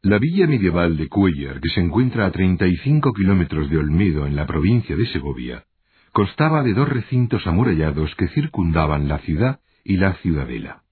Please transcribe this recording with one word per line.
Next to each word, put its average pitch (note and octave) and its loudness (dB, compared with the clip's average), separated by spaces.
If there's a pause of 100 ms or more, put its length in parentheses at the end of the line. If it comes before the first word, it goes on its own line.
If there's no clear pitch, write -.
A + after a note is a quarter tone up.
La G2+ 4
villa F3 2
medieval F2 0
de D2+ -4
Cuéllar, C#2+ -2
que C#2+ -4
se G2+ -2
encuentra A2 0
a F#2 0
treinta F#2 0
y F2+ 2
cinco C#3 0
kilómetros F#2 0
de D#2 0
Olmedo, D2+ 0
en C#2+ -2
la C#2+ -4
provincia G2 0
de G#2+ 0
Segovia, B1 -8 (480)
constaba D3+ 2
de A#2+ 2
dos C#3 2
recintos B2 0
amurallados D#2 0
que - -2
circundaban D#2+ 0
la D2 -2
ciudad A2 -2 (240)
y G2 -2
la F#2 2
ciudadela. B1 -6